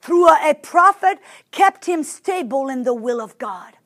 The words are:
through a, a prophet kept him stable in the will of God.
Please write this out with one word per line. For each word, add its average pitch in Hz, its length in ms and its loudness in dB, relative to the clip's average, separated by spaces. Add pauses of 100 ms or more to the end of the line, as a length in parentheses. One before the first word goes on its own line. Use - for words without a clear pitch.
through 349 260 4
a, 311 240 4
a - 20 2
prophet 381 640 0 (320)
kept 392 360 0
him 339 180 -4
stable 269 640 -6
in 254 140 -8
the 247 100 -2
will 240 260 -6
of 214 200 -14
God. - 340 -14 (120)